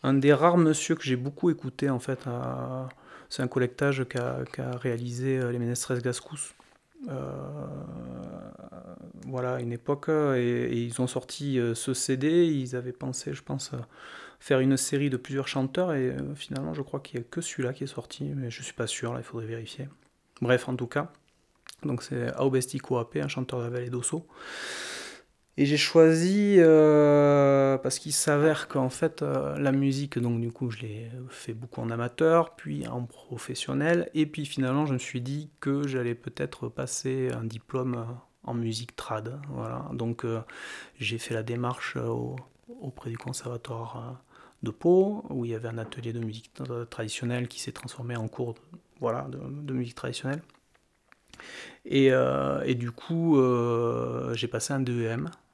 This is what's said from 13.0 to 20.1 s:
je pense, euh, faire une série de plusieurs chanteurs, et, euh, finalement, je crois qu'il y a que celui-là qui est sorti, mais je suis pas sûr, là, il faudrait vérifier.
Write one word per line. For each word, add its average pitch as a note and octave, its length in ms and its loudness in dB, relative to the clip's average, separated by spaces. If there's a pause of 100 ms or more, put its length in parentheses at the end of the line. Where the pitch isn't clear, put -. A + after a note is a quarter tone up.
je C3+ 120 -10
pense, C#3 320 -6
euh, - 20 -6 (640)
faire C3+ 200 4
une C3+ 160 6
série C#3 360 0
de B2+ 60 -2
plusieurs C3+ 300 -4
chanteurs, D3 460 0
et, C3 160 2
euh, C#3 240 -6
finalement, C#3+ 400 -8
je D3 80 -6
crois C#3 180 -6
qu'il - 200 -8
y - 20 -8
a A#2 80 -10
que E3+ 120 -6
celui-là B2+ 300 -4
qui C3+ 120 -8
est C3+ 40 -8
sorti, - 360 -10 (120)
mais C3 140 -4
je A#2 140 -12
suis - 100 -12
pas A2+ 140 -4
sûr, A#2+ 260 -4
là, B2 60 -6
il A#2 40 -10
faudrait A2+ 220 -10
vérifier. A2+ 420 -10 (540)